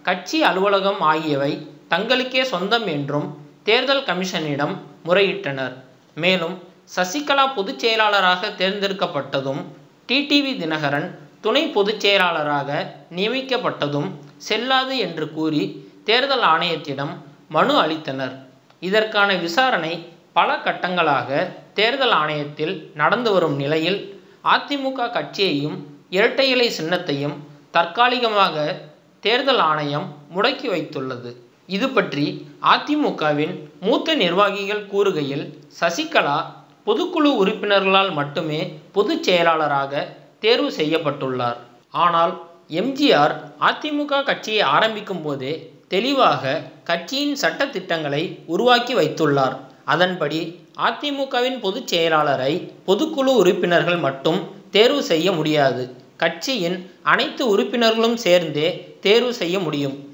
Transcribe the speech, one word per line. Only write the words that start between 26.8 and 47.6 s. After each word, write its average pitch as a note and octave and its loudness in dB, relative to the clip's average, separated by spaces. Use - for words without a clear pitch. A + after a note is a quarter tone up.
தற்காலிகமாக G#3 2
தேர்தல் B3 2
ஆணையம் D3+ -2
முடக்கி B3 0
வைத்துள்ளது. C3 -6
இது A3 0
பற்றி D3+ 0
அதிமுகவின் F3+ 0
மூத்த D#4 2
நிர்வாகிகள் G3 0
கூறுகையில், D#3+ 0
சசிகலா F3+ 0
பொதுக்குழு D4 2
உறுப்பினர்களால் F#3+ 2
மட்டுமே D3+ -4
பொதுச் G#3+ 0
செயலாளராக D#3 2
தேர்வு A#3 4
செய்யப்பட்டுள்ளார். C3+ -2
ஆனால் E3+ 4
எம் C4 -2
ஜி D4 2
ஆர் D3+ 4
அதிமுக C#4+ -2
கட்சியை G3+ 0
ஆரம்பிக்கும் G3+ 0
போதே C#3 -6
தெளிவாக F3 2
கட்சியின் C4+ -4
சட்ட - 0